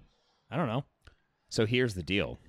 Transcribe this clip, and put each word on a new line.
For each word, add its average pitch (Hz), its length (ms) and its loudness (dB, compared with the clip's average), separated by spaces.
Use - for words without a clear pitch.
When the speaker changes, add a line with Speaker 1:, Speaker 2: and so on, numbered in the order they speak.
Speaker 1:
I 117 60 -6
don't 160 100 0
know. 120 180 -2
Speaker 2:
So 113 160 2
here's 120 280 2
the 90 80 -6
deal. 78 460 -2